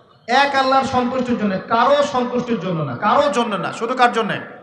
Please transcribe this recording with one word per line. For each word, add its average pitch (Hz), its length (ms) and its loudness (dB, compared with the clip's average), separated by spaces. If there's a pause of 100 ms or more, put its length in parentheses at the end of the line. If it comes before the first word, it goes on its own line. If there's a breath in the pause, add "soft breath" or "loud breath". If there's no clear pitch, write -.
(280)
এক 277 280 2
আল্লাহর 262 280 2
সন্তুষ্টির 247 540 -2
জন্য, 196 160 0 (140)
কারো 277 360 4
সন্তুষ্টির 240 560 -2
জন্য 170 240 -2
না, 127 120 -6
কারো 269 340 0
জন্য 220 260 -2
না। 156 180 -4
শুধু 226 220 -4
কার 247 160 4
জন্য? 202 200 -2 (320)